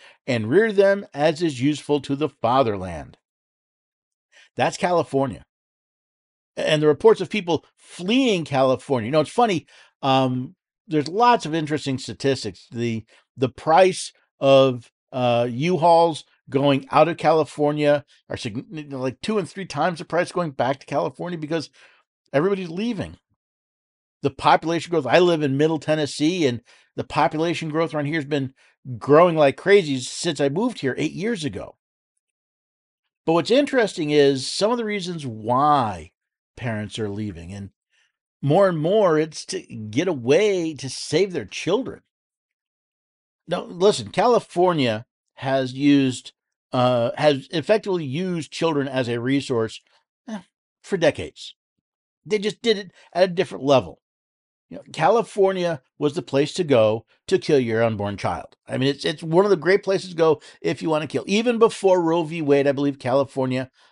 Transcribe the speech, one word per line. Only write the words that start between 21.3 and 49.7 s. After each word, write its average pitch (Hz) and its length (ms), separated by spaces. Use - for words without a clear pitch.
because 151 320
everybody's 185 360
leaving. 170 480
The 139 80
population 156 580
growth, 160 160
I 127 140
live 170 240
in 135 140
Middle 156 200
Tennessee, 156 680
and 120 140
the 113 80
population 160 640
growth 160 240
around 151 120
here 147 100
has 151 100
been 139 280
growing 160 380
like 143 220
crazy 175 420
since 151 420
I 139 80
moved 202 300
here 127 180
eight 151 140
years 170 340
ago. 98 300
But 160 80
what's 170 180
interesting 226 600
is 139 360
some 202 240
of 247 60
the 233 80
reasons 180 420
why 113 840
parents 107 420
are 107 120
leaving, 98 420
and 101 200
more 175 280
and 165 100
more 175 400
it's 156 280
to 185 140
get 113 460
away 165 680
to 131 140
save 180 440
their 127 120
children. - 560
Now, 175 200
listen, 170 440
California 175 960
has 135 380
used, 135 580
uh, 123 440
has 143 340
effectively 185 520
used 165 480
children 147 360
as 131 200
a 120 120
resource, 123 640